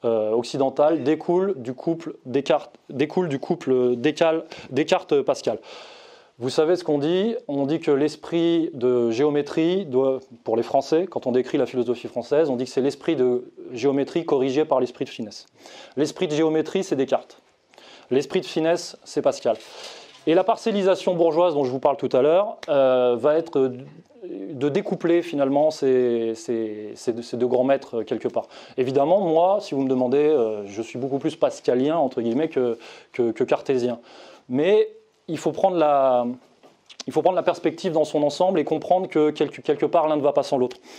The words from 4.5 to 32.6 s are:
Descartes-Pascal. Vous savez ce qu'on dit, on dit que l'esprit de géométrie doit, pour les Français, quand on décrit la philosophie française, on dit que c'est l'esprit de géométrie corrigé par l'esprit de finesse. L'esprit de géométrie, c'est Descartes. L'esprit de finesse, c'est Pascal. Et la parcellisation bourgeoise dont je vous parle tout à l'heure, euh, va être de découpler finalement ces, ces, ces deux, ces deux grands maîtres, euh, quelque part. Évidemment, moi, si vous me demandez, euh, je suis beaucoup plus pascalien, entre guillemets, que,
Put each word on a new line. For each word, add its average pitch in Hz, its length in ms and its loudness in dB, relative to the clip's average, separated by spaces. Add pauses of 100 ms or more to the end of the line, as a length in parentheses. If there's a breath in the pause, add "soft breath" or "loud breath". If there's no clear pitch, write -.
Descartes-Pascal. 139 920 0 (800 loud breath)
Vous 127 100 -4
savez 160 260 2
ce 170 80 -4
qu'on 147 140 0
dit, 185 380 0 (120)
on 139 200 -2
dit 160 120 0
que 160 120 0
l'esprit 165 840 0
de 120 380 2
géométrie 151 720 0
doit, 131 320 2 (260)
pour 113 140 0
les 117 60 2
Français, 156 440 0
quand - 200 -6
on 123 40 0
décrit 127 280 0
la 123 80 0
philosophie 120 400 -4
française, 143 420 0
on 127 60 -2
dit 127 100 -4
que 127 60 -10
c'est 135 100 -2
l'esprit 143 340 -2
de 123 380 0 (180)
géométrie 139 540 0
corrigé 139 400 0
par 139 140 0
l'esprit 127 260 -4
de - 60 -14
finesse. - 340 -14 (500 loud breath)
L'esprit 151 320 -2
de 151 60 -4
géométrie, 156 500 0
c'est 165 120 -4
Descartes. 131 440 -2 (680 loud breath)
L'esprit 143 320 0
de - 60 -8
finesse, 170 560 -2
c'est - 180 -6
Pascal. 120 360 0 (680 loud breath)
Et 156 80 4
la 185 100 4
parcellisation 190 680 0
bourgeoise 170 400 2
dont 143 120 0
je 123 40 0
vous 131 100 -4
parle 139 180 2
tout 127 140 -2
à 127 120 4
l'heure, 196 340 2 (100)
euh, 127 480 4
va 147 220 2
être 139 340 0 (560)
de 127 420 -6
découpler 170 520 0
finalement 143 480 2
ces, 123 640 2
ces, 110 640 -6
ces 117 180 -4
deux, 117 80 -10
ces 120 160 -8
deux 123 100 0
grands 123 160 2
maîtres, 135 360 -2
euh, 107 40 -2
quelque 113 240 -4
part. 113 200 -4 (300 loud breath)
Évidemment, 139 420 2
moi, 180 420 2
si - 140 -8
vous 135 80 0
me 131 60 0
demandez, 127 280 2
euh, 117 480 2
je 101 160 -8
suis 117 160 -10
beaucoup 135 220 -4
plus 151 160 -4
pascalien, 135 600 0
entre 135 260 -2
guillemets, 123 280 0
que, 123 300 -2 (320 loud breath)